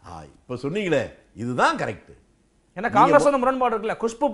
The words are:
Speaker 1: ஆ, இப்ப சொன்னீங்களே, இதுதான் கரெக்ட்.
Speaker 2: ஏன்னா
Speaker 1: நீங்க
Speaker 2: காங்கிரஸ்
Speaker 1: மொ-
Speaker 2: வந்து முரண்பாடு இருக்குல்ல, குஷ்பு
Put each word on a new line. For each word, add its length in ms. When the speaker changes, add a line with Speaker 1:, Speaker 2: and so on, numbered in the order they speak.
Speaker 1:
ஆ, 160
இப்ப 320
சொன்னீங்களே, 560
இதுதான் 420
கரெக்ட். 480
Speaker 2:
ஏன்னா 60
Speaker 1:
நீங்க 180
Speaker 2:
காங்கிரஸ் 220
Speaker 1:
மொ- 40
Speaker 2:
வந்து 140
முரண்பாடு 400
இருக்குல்ல, 220
குஷ்பு 340